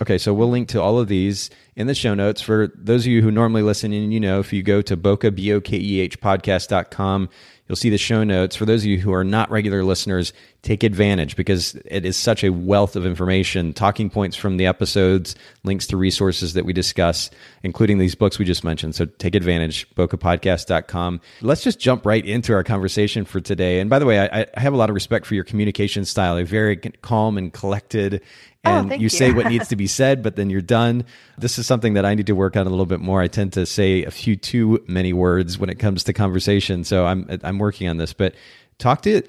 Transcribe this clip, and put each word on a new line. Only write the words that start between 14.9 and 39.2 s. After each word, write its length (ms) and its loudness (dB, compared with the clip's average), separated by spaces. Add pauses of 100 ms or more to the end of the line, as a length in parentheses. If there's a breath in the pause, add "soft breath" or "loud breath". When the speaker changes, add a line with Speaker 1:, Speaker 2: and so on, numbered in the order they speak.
Speaker 1:
links 240 -2
to 80 -2
resources 580 0
that 100 -2
we 80 -4
discuss, 560 0 (360 loud breath)
including 340 2
these 160 2
books 240 0
we 60 0
just 200 -2
mentioned. 300 -4
So 120 -2
take 280 -6
advantage, 640 0
boca 200 -2
podcast 500 0
dot 200 -2
com. 340 -4 (220 loud breath)
Let's 220 0
just 160 -2
jump 260 0
right 180 2
into 280 -2
our 100 2
conversation 640 -2
for 160 -6
today. 400 0
And 100 -2
by 80 4
the 80 2
way, 140 4
I, 220 0 (140)
I 40 -6
have 140 2
a 20 2
lot 140 2
of 40 -4
respect 320 -4
for 80 -4
your 100 -2
communication 600 -2
style. 340 0
You're 80 -2
very 360 0
c-, 100 -10 (100)
calm 340 0
and 160 -6
collected. 680 -4 (440 loud breath)
Speaker 2:
Oh, 120 4
Speaker 1:
And 100 0
Speaker 2:
thank 140 -4
Speaker 1:
you 40 0
Speaker 2:
you. 40 2
Speaker 1:
say 200 4
what 160 2
Speaker 2:
<laughs> 40 0
Speaker 1:
needs 180 -2
to 80 -2
be 100 -2
said, 360 0
but 140 -4
then 120 -2
you're 140 0
done. 420 2 (320 loud breath)
This 220 -4
is 80 -6
something 280 2
that 120 2
I 80 2
need 140 0
to 60 4
work 220 0
on 100 2
a 40 -2
little 160 0
bit 140 -2
more. 200 0
I 80 2
tend 260 -2
to 120 0
say 380 2
a 60 -8
few 260 -2
too 520 0
many 240 0
words 460 2
when 100 -2
it 100 -8
comes 260 0
to 100 -2
conversation. 720 0
So 200 2
I'm, 240 -2 (140)
I'm 160 -4
working 300 -2
on 100 -2
this, 160 -4
but 200 0 (440 loud breath)
talk 240 0
to, 260 2